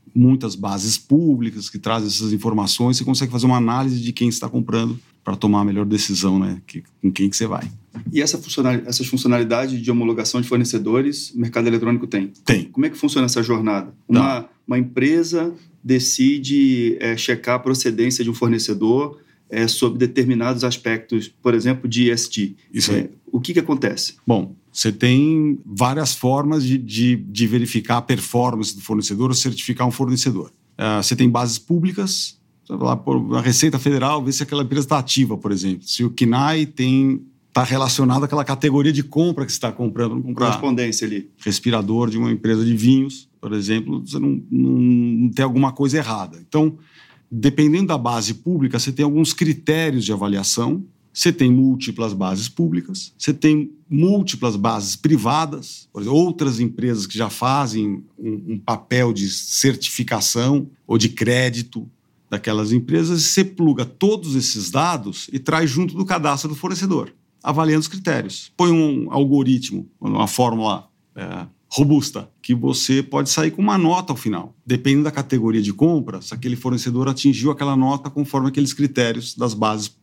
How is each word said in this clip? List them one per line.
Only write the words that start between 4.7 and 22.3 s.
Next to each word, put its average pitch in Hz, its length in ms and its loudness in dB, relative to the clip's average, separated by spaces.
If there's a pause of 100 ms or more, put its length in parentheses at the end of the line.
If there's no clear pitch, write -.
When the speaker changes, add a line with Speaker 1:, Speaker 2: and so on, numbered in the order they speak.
Speaker 1:
pra 101 100 -4
tomar 104 280 2
a - 20 2
melhor 101 220 0
decisão, 98 520 0
né, 92 280 -2
que, - 180 -16 (160)
com 95 100 2
quem 95 200 0
que 98 60 -4
você 113 100 -2
vai. 98 200 -6 (460)
Speaker 2:
E 151 80 0
essa - 160 0
funcional-, 127 480 0
essas 123 220 -4
funcionalidades 123 760 0
de 113 100 -2
homologação 117 480 0
de 123 80 -2
fornecedores, 120 840 0
o 120 100 -4
mercado 117 260 0
eletrônico 117 400 0
tem? 98 240 -4 (140)
Speaker 1:
Tem. 98 200 2
Speaker 2:
Como 135 200 0
é 156 60 0
que - 80 -12
funciona 143 260 0
essa 123 180 0
jornada? 110 440 -2
Speaker 1:
Tá. - 80 -20 (120)
Speaker 2:
Uma, 123 400 2 (200)
uma 123 120 0
empresa 160 720 0 (320)
decide, 131 1200 4
é, 117 160 0
checar 120 380 0
a 123 40 2
procedência 123 640 0
de 117 60 -2
um 113 60 -2
fornecedor, 113 840 0 (300)
é, 113 180 0
sob 117 300 0
determinados 123 680 0
aspectos, 113 680 -4 (120)
por 120 120 4
exemplo, 127 340 0
de 120 160 2
E 120 60 4
S 117 200 0